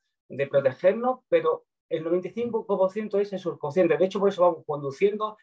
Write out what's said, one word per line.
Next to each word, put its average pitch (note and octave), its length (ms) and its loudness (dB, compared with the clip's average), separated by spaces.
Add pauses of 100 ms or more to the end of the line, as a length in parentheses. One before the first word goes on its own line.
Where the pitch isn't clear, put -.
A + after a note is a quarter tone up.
(280)
de C3+ 200 -6
protegernos, F#3+ 720 0 (100)
pero D#3+ 360 0 (220)
el D#3+ 160 -4
noventa F3+ 240 -2
y F3 40 -14
cinco A3+ 340 -4
por F#3+ 260 2
ciento G3+ 280 -2
es G3+ 120 -2
el F#3 80 -6
subconsciente. D#3+ 560 0
De F3 100 2
hecho, F#3+ 140 -2
por G3 80 2
eso F#3+ 140 0
vamos E3+ 240 2
conduciendo, G3+ 760 -2